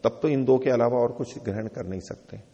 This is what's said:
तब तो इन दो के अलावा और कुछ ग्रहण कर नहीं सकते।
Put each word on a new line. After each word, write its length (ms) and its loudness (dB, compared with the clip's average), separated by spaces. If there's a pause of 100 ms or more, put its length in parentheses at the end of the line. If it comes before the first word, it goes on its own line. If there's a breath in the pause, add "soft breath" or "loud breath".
तब 180 0
तो 60 0
इन 180 2
दो 120 6
के 120 0
अलावा 300 2
और 120 2
कुछ 280 -8
ग्रहण 280 -6
कर 180 -8
नहीं 140 -6
सकते। 420 -14 (120)